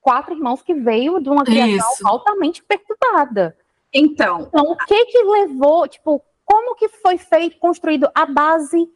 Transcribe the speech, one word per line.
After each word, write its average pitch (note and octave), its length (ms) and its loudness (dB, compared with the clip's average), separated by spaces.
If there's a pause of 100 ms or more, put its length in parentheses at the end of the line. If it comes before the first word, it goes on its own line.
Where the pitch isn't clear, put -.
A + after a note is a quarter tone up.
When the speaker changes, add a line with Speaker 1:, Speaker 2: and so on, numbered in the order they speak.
Speaker 1:
quatro C4 340 -2
irmãos C4 280 -6
que F4+ 120 -4
veio B3+ 460 -2
de C4 80 -8
uma C#4+ 160 2
criação A#3 480 0
Speaker 2:
Isso. G3+ 160 -4
Speaker 1:
altamente E4+ 540 -2
perturbada. D4 960 -2 (360)
Speaker 3:
Então. C#4 560 0
Speaker 1:
Então, D4 220 0
o G4+ 60 -4
que G#4+ 300 2
que A#4+ 160 2
levou, E4 640 2
tipo, - 340 -4 (220)
como A4+ 320 0
que G#4+ 120 -2
foi F#4 300 -2
feito, E4 400 -2
construído D#4+ 560 -2
a D4+ 120 2
base D#4 680 -2